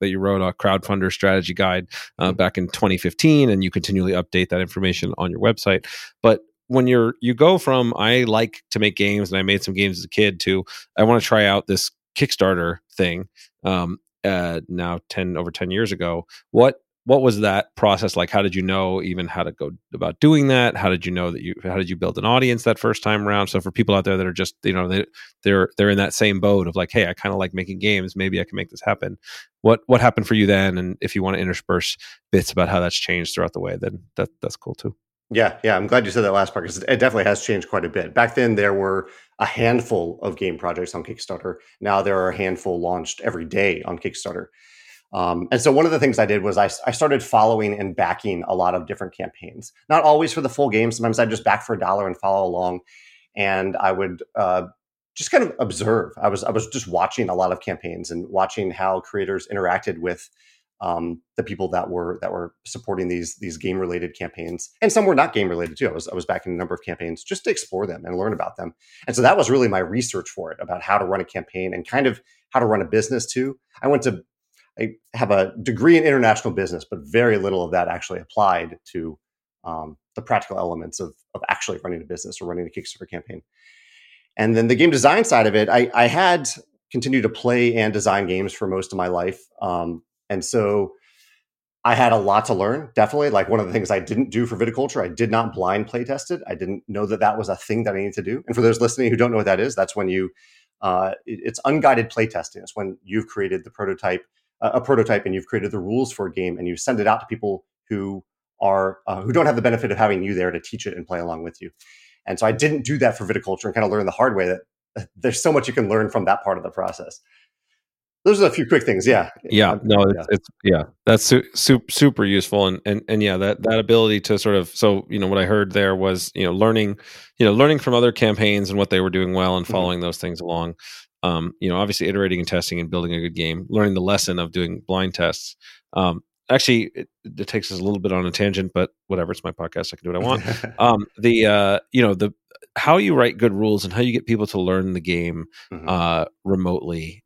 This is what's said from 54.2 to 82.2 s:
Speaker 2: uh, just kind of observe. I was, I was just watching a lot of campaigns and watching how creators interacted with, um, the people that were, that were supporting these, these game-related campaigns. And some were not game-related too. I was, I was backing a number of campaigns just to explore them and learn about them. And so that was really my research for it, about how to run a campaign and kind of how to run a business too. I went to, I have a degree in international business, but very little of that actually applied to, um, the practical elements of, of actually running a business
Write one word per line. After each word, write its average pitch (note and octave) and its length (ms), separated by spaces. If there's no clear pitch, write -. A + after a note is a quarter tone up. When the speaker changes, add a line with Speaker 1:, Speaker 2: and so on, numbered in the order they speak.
Speaker 2:
uh, F#2 300
just - 160
kind C#4+ 140
of E3 160
observe. A2 600
I G2+ 80
was, G2 140
I - 80
was G#2+ 160
just B2 220
watching F2+ 400
a F#2 60
lot F#2 180
of F2+ 80
campaigns F2 500
and E2+ 180
watching F#2+ 440
how F#2+ 280
creators G2 460
interacted F#2 540
with, F2 280
um, E2+ 420
the - 80
people F#2+ 240
that F2 200
were, F2+ 320
that F#2 120
were F2 200
supporting F#2 400
these, F2 300
these F2 200
game-related F2+ 640
campaigns. E2+ 520
And G#3+ 100
some G#3+ 140
were F#3 80
not C#3+ 180
game-related F2 440
too. A#2+ 120
I E2 40
was, D#2+ 160
I - 80
was F2 100
backing F2+ 260
a E2+ 40
number F2 180
of - 80
campaigns E2 400
just - 220
to A#3+ 60
explore G2 360
them E2+ 180
and F2+ 140
learn G#2 140
about - 240
them. F#2 180
And A#2 80
so B2 80
that D3+ 140
was C#3+ 120
really B2+ 200
my G2 100
research G2 500
for E2 220
it, - 100
about F2+ 220
how G2+ 160
to G2 60
run F#2+ 160
a F2+ 40
campaign F#2 480
and F2 140
kind C3 220
of A2 120
how C3 80
to A#2+ 80
run G#2+ 160
a E2+ 40
business A2 380
too. C3 320
I - 60
went C#3 160
to, G#2+ 180
I A2 180
have A#2+ 160
a F#2+ 320
degree B2 340
in D#3 60
international A#2+ 500
business, F2 320
but F#2+ 200
very A2 340
little F#2+ 240
of E2 80
that F2 160
actually F2 320
applied E2+ 600
to, E2 240
um, D#2+ 340
the A#2 60
practical G2+ 360
elements E2+ 400
of, F#2+ 160
of G2+ 140
actually G2 360
running F2 180
a - 20
business F2 360